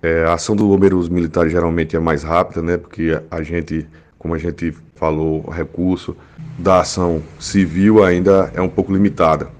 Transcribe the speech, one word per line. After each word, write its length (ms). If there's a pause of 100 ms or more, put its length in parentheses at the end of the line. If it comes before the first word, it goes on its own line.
É, 220
a 80
ação 240
dos 100
bombeiros 420
militares 440
geralmente 420
é 60
mais 240
rápida, 360
né? 160
Porque 440 (100)
a 100
gente, 460 (320)
como 160
a 40
gente 360 (220)
falou, 500
o 40
recurso 640 (420)
da 220
ação 420 (160)
civil 640
ainda 500
é 80
um 80
pouco 240
limitada. 560 (120)